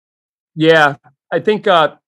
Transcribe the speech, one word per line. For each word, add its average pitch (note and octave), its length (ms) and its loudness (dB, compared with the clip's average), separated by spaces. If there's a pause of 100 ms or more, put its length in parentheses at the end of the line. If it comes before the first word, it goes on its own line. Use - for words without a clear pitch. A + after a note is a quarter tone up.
(560)
Yeah, D#3 400 2 (360)
I F3 80 -4
think, G#3+ 280 -4
uh, D#3+ 280 0 (120)